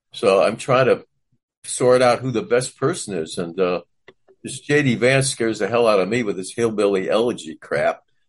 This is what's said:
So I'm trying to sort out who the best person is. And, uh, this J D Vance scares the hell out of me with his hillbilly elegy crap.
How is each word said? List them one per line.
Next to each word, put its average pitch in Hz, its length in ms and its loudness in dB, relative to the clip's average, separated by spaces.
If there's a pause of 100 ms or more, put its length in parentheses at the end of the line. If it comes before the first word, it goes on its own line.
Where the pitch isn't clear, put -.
(120)
So 98 300 2
I'm 101 140 2
trying 127 300 0
to 101 180 2 (600)
sort 127 360 2
out 120 200 2
who 123 100 -6
the 107 120 -2
best 120 360 -2
person 139 360 -4
is. 80 240 -6
And, 85 220 -6
uh, 90 220 -2 (600)
this - 180 -12
J 147 220 0
D 127 120 2
Vance 135 340 2
scares 113 300 -4
the 104 100 -2
hell 120 200 2
out 104 120 4
of 92 80 0
me 120 140 -2
with 98 160 -6
his 92 160 -10
hillbilly 101 560 0
elegy 95 460 -2
crap. 78 460 -4 (260)